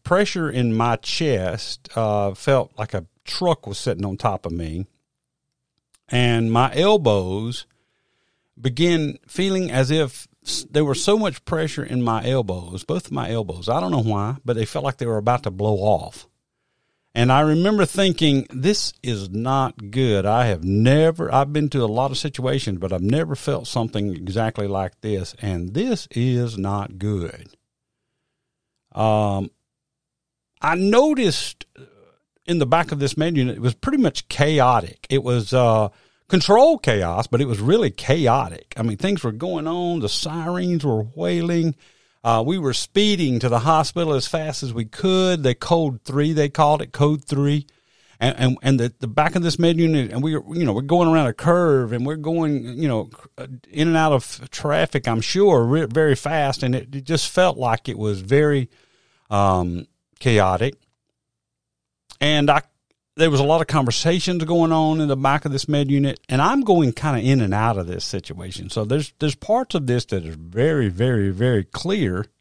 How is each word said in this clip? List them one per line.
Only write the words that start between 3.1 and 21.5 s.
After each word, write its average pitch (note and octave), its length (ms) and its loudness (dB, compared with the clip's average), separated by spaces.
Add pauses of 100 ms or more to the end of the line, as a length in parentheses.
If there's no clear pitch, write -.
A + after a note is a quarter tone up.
truck - 420 -2
was G2+ 120 -10
sitting G2+ 260 -4
on G2 120 -6
top G2+ 280 -4
of E2+ 80 -8
me, E2 340 -6 (1200)
and A#2 420 2
my A#2+ 240 2
elbows A#2 920 0 (920)
began D3 580 -2 (100)
feeling F#3 420 -2
as C3 220 0
if D#3 340 -2 (180)
s-, - 240 -8
there D3+ 160 0
was C3+ 180 -2
so G#3 140 2
much G3+ 280 -4
pressure D#3+ 400 -4
in B2 180 -2
my A2+ 240 -2
elbows, F#2 560 -4
both F3 240 -6
of - 60 -16
my C3 180 -4
elbows. F2+ 380 -6
I C3 100 0
don't F3+ 140 -2
know A#2 100 2
why, G#2+ 420 -2
but A#2+ 120 -2
they A2 80 -2
felt C#3 200 -6
like C3+ 120 -4
they B2 100 -6
were A2+ 100 -2
about A#2+ 280 0
to G#2 80 -6
blow G#2 240 -2
off. F#2+ 500 -2 (880)
And A#2+ 180 2
I C3+ 80 6
remember F3 440 2
thinking, D#3+ 640 0
"This C#3+ 420 -2 (100)
is G2+ 280 -6
not A#2+ 600 -4
good." G#2+ 360 0
I A#2 200 2
have F2 180 -2
never, C#3+ 680 2
I've C#3 200 2